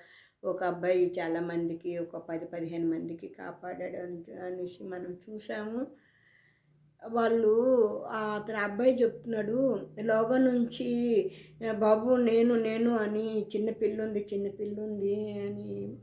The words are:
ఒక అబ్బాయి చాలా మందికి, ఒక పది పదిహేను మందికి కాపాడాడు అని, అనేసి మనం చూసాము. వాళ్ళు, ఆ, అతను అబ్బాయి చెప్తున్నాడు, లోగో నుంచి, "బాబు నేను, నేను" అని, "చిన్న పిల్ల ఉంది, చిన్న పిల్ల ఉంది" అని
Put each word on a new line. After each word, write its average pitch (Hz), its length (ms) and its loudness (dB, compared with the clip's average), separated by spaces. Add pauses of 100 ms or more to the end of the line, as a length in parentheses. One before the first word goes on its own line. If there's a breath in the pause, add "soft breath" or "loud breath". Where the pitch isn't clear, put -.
(440 loud breath)
ఒక 185 200 -2
అబ్బాయి 180 560 2
చాలా 165 200 -2
మందికి, 170 580 -2
ఒక 170 200 -8
పది 165 280 -6
పదిహేను 170 440 -4
మందికి 165 380 -4
కాపాడాడు 180 720 -10
అని, 180 420 -10
అనేసి 180 440 -8
మనం 180 340 -10 (120)
చూసాము. 214 580 -6 (1200 soft breath)
వాళ్ళు, 226 760 4 (200)
ఆ, 233 160 -4 (160)
అతను 214 220 -6
అబ్బాయి 208 380 4
చెప్తున్నాడు, 226 920 0 (140)
లోగో 226 360 2
నుంచి, 247 520 2 (840 loud breath)
"బాబు 220 420 6
నేను, 233 400 6
నేను" 226 420 2
అని, 214 440 0 (140)
"చిన్న 214 160 0
పిల్ల 220 320 -2
ఉంది, 208 300 -4
చిన్న 196 160 -2
పిల్ల 208 320 -6
ఉంది" 208 580 -2
అని 202 640 -8